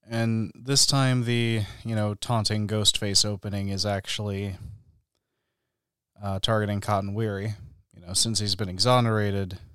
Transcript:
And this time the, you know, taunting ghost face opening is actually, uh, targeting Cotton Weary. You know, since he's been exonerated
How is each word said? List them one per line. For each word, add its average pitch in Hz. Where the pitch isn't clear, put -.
And 113
this 131
time 127
the, 117
you 113
know, 104
taunting 107
ghost 107
face 101
opening 101
is 98
actually, 101
uh, 98
targeting 104
Cotton 101
Weary. 104
You 87
know, 90
since 107
he's 101
been 95
exonerated 104